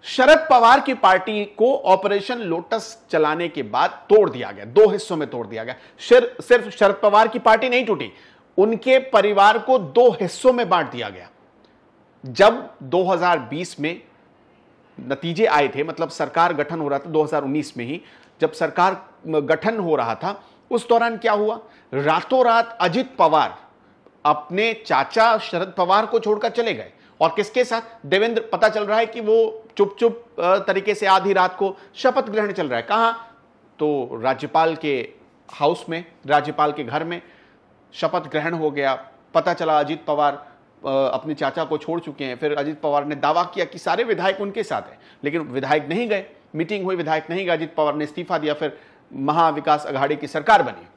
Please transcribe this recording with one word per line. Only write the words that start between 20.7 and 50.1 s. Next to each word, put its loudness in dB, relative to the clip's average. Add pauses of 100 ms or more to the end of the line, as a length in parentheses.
उस -2
दौरान 2
क्या 0
हुआ? -2 (340)
रातों 2
रात 2
अजित 0
पवार 2 (680)
अपने 0
चाचा 2
शरद -6
पवार 2
को 0
छोड़कर 0
चले -2
गए। -12 (280)
और 2
किसके 0
साथ? -8
देवेंद्र, 0 (100)
पता 2
चल -2
रहा 0
है 2
कि -12
वो 0 (120)
चुप 0
चुप, 0 (140)
अ, 2
तरीके -2
से -4
आधी 4
रात 2
को -4 (200)
शपथ 0
ग्रहण -4
चल -4
रहा -4
है। -2
कहाँ? -2 (400)
तो -4
राज्यपाल 0
के -4 (420)
हाउस -2
में, -8 (220)
राज्यपाल 0
के -10
घर -6
में -10 (720)
शपथ -2
ग्रहण -4
हो -2
गया। -4 (280)
पता 2
चला 0
अजित -4
पवार, 0 (540)
अ, 0
अपने -6
चाचा -4
को -4
छोड़ -6
चुके -12
हैं। -10
फिर -4
अजित -6
पवार -2
ने -6
दावा 0
किया -4
कि -12
सारे -2
विधायक -2
उनके -6
साथ -6
हैं, -20 (260)
लेकिन -4
विधायक -2
नहीं -4
गए, -4 (280)
मीटिंग -4
हुई, -4
विधायक -4
नहीं -4
गए। 0
अजित -4
पवार 0
ने -4
इस्तीफा -6
दिया, -2
फिर -6 (340)
महाविकास 0
अघाड़ी -2